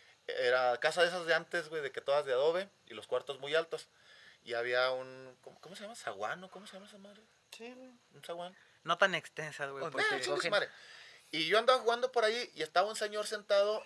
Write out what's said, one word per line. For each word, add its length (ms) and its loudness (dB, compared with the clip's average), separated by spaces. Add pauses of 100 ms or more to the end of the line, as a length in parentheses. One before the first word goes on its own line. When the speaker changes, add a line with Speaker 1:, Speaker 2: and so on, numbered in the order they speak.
(260)
Speaker 1:
Era 540 4
casa 220 2
de 60 6
esas 180 -4
de 80 4
antes, 340 -2
güey, 140 -6
de 100 -6
que 80 -10
todas 240 2
de 80 -2
adobe 380 2 (160)
y 80 -18
los 120 -12
cuartos 320 -4
muy 160 -2
altos. 340 -2 (540)
Y 120 -6
había 380 2
un, 500 -10
¿cómo, 180 -20
cómo 160 -18
se 60 -16
llama? 120 -14
¿Zaguán 480 -6
o 80 -16
cómo 160 -16
se 60 -16
llama 140 -16
esa 100 -20
madre? 240 -20 (340)
Speaker 2:
Sí, 200 -14
güey. 160 -20 (240)
Speaker 1:
¿Un 100 -20
zaguán? 320 -10 (260)
Speaker 3:
No 140 0
tan 180 4
extensas, 560 -8
güey, 120 -10
Speaker 4:
Pues, 100 -6
Speaker 3:
porque 140 0
Speaker 1:
Eh, 40 2 (100)
chingue 40 -4
su 120 -2
Speaker 4:
cogen. 160 0
Speaker 1:
madre. 180 0 (640)
Y 160 0
yo 100 6
andaba 220 6
jugando 320 0
por 120 4
ahí 300 0
y 80 -6
estaba 260 2
un 80 -8
señor 300 -4
sentado 600 2